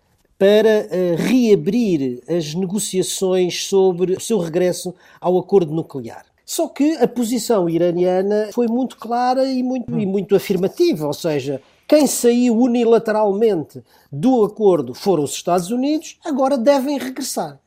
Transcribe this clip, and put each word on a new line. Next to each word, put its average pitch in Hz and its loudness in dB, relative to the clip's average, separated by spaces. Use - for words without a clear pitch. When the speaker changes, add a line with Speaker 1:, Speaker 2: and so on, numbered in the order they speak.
Speaker 1:
para, 214 4
eh, 175 0
reabrir 185 2
as 156 -4
negociações 185 -2
sobre 185 2
o - -6
seu 226 -2
regresso 170 -2
ao 180 0
acordo 180 2
nuclear. 139 -8
Só 320 -4
que 302 0
a 247 4
posição 226 -2
iraniana 180 0
foi 240 0
muito 240 -4
clara 247 -2
e 262 -2
muito, 247 -6
Speaker 2:
Hum. 233 -2
Speaker 1:
e 208 -2
muito 196 0
afirmativa, 185 0
ou 143 -2
seja, 139 -4
quem 294 4
saiu 240 2
unilateralmente 214 0
do 214 2
acordo 170 2
foram 170 0
os - -6
Estados 180 -2
Unidos, 277 -4
agora 277 0
devem 277 2
regressar. 240 -8